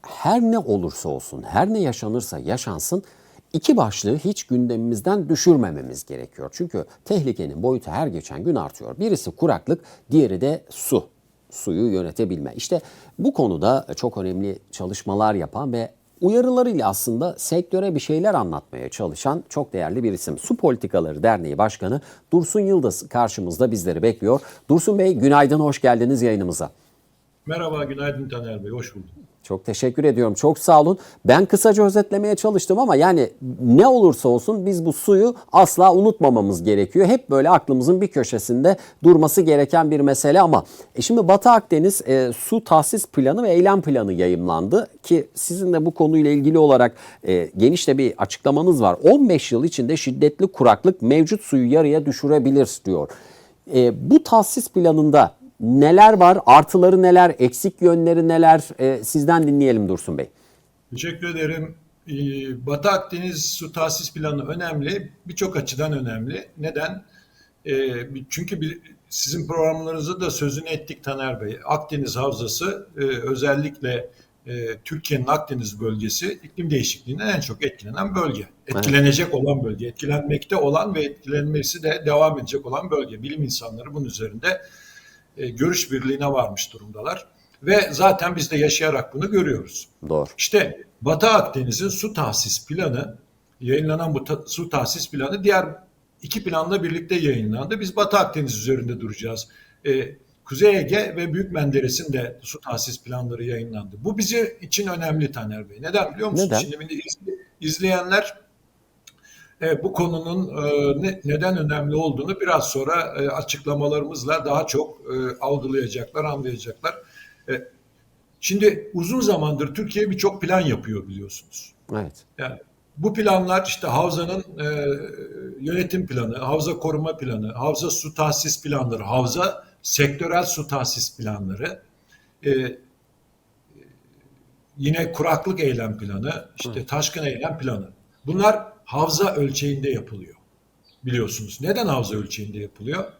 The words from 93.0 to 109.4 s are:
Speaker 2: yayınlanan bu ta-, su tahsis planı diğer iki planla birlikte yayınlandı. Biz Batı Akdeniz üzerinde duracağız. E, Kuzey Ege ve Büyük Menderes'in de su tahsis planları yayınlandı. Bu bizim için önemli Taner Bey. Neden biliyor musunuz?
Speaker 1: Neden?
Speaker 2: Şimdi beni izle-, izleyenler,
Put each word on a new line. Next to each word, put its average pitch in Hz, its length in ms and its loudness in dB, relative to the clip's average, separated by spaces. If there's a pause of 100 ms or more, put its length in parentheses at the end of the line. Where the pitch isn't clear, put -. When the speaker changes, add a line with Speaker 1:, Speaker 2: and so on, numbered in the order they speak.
Speaker 2:
yayınlanan 156 540 -2
bu 135 100 -4
ta-, - 240 -8
su 151 220 -10
tahsis - 420 -4
planı 185 320 -6
diğer 190 220 2 (560)
iki 202 220 -8
planla 165 400 -2
birlikte 170 320 -6
yayınlandı. 135 640 -2
Biz 190 160 -8
Batı 202 220 0
Akdeniz 143 400 -2
üzerinde 120 420 -4
duracağız. 107 480 -10 (380)
E, 131 300 -2 (300)
Kuzey 190 320 4
Ege 185 400 -2
ve 170 160 -6
Büyük 185 180 -6
Menderes'in 139 640 -2
de 123 280 -6
su - 200 -16
tahsis 123 420 -8
planları 120 400 -10
yayınlandı. 113 560 -10
Bu 196 180 -4
bizim 226 300 -2 (140)
için 196 260 -4
önemli 156 440 -4
Taner 107 380 -10
Bey. 120 120 -20
Neden 175 320 -4
biliyor 208 180 -6
musunuz? 180 200 0
Speaker 1:
Neden? 113 100 2
Speaker 2:
Şimdi 147 180 -10
beni 160 120 -14
izle-, - 460 -12 (240)
izleyenler, 180 760 -2 (1200)